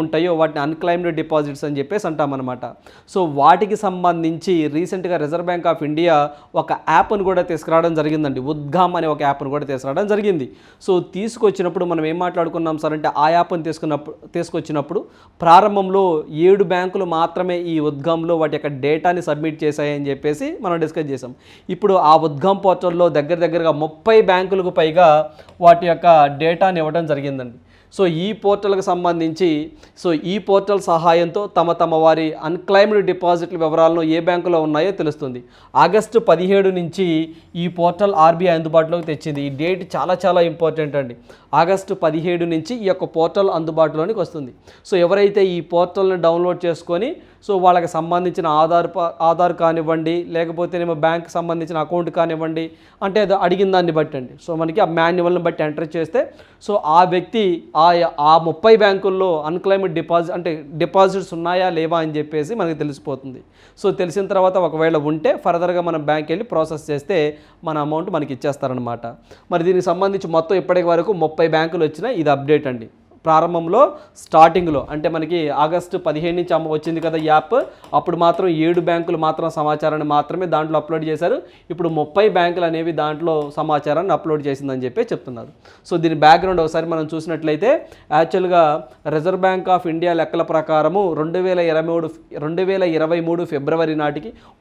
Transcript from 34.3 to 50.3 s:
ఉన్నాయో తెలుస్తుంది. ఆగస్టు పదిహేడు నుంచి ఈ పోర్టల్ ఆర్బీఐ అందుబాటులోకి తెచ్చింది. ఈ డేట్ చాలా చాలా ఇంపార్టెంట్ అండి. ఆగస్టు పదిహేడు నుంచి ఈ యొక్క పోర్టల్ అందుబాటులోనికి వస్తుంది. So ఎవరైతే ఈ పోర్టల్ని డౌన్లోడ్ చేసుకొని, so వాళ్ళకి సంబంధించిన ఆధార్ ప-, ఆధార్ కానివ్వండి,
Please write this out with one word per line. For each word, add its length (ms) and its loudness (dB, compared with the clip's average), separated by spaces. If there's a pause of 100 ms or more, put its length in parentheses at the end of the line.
ఉన్నాయో 240 0 (100)
తెలుస్తుంది. 400 -6 (440)
ఆగస్టు 340 2 (120)
పదిహేడు 480 2
నుంచి 280 -4 (560)
ఈ 40 -2 (120)
పోర్టల్ 360 0 (100)
ఆర్బీఐ 340 4
అందుబాటులోకి 520 0
తెచ్చింది. 360 -6
ఈ 40 -6 (120)
డేట్ 220 -4 (100)
చాలా 300 -2
చాలా 260 4
ఇంపార్టెంట్ 500 -2
అండి. 160 -8 (460)
ఆగస్టు 320 0 (100)
పదిహేడు 480 -2
నుంచి 220 -4 (100)
ఈ 60 -6
యొక్క 140 -4 (120)
పోర్టల్ 420 0
అందుబాటులోనికి 640 -2
వస్తుంది. 280 -10 (360)
So 60 -2 (120)
ఎవరైతే 380 4 (120)
ఈ 20 -4 (160)
పోర్టల్ని 520 0
డౌన్లోడ్ 400 0
చేసుకొని, 440 -4 (360)
so 80 0 (100)
వాళ్ళకి 320 4
సంబంధించిన 500 -2 (160)
ఆధార్ 340 2
ప-, 160 -2 (180)
ఆధార్ 320 2
కానివ్వండి, 540 0 (200)